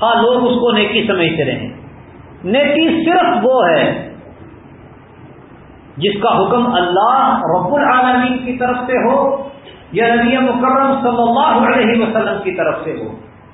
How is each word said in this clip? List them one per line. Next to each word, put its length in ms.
ہاں 220
لوگ 240
اس 140
کو 120
نیکی 340
سمجھتے 380
رہیں۔ 260
نیکی 580
صرف 400
وہ 120
ہے 160
جس 240
کا 160
حکم 280
اللہ 760
رب 220
العالمین 600
کی 120
طرف 280
سے 180
ہو 140
یا 220
نبی 220
مکرم 440
صلی 200
اللہ 320
علیہ 320
وسلم 440
کی 120
طرف 280
سے 120
ہو، 120